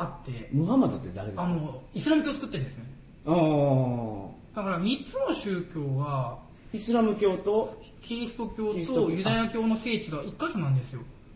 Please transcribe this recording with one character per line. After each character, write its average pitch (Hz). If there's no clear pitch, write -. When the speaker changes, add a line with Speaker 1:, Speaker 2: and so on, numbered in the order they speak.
Speaker 1:
あ 135
っ -
て。 113
Speaker 2:
ム 151
ハ 208
ン 269
マ 233
ド -
っ -
て 95
誰 95
で 101
す -
か？ 175
Speaker 1:
あ 180
の、 151
イ -
ス -
ラ 320
ム 294
教 277
を -
作 254
っ -
て 190
る 131
ん -
で -
す -
ね。 117
Speaker 2:
あ 156
ー。 131
Speaker 1:
だ 208
か 190
ら 175
三 208
つ -
の 339
宗 190
教 139
が、 135
Speaker 2:
イ 220
ス 233
ラ 233
ム 214
教 190
と、 208
Speaker 1:
キ 233
リ 240
ス -
ト 226
教 214
と 208
Speaker 2:
キ 180
リ 165
ス 254
ト 214
教。 165
Speaker 1:
ユ 185
ダ 214
ヤ 226
教 226
の 220
聖 220
地 -
が 147
一 -
箇 339
所 226
な 147
ん 135
で 127
す -
よ。 120